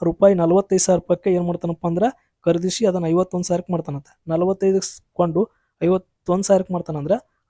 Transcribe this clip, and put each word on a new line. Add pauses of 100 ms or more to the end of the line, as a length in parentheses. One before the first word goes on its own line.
ರೂಪಾಯಿ
ನಲವತ್ತೈದು
ಸಾವಿರ
ರೂಪಾಯಿಗೆ
ಏನ್
ಮಾಡ್ತಾನಪ್ಪ
ಅಂದ್ರೆ (180)
ಖರೀದಿಸಿ
ಅದನ್ನ
ಐವತ್ತೊಂದು
ಸಾವಿರಕ್ಕೆ
ಮಾಡ್ತಾನಂತೆ.
ನಲವತ್ತೈದಕ್ಕೆ
ಕೊಂಡು (360)
ಐವತ್ತೊಂದು
ಸಾವಿರಕ್ಕೆ
ಮಾಡ್ತಾನಂದ್ರೆ